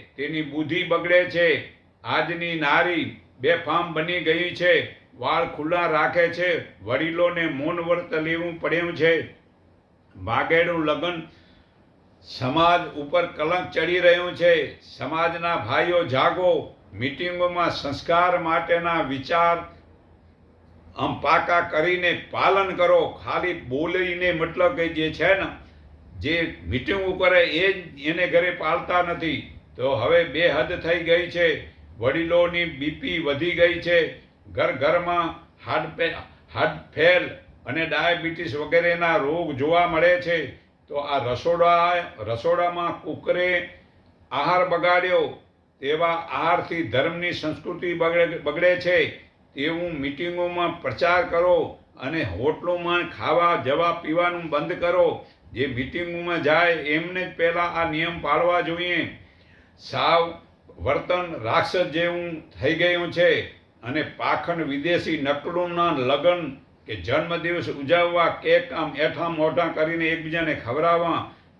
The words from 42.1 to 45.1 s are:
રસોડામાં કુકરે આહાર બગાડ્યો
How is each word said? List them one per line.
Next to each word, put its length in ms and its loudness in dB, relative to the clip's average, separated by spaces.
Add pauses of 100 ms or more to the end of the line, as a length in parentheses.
રસોડામાં 840 -2
કુકરે 680 -2 (600)
આહાર 380 2
બગાડ્યો 720 2 (380)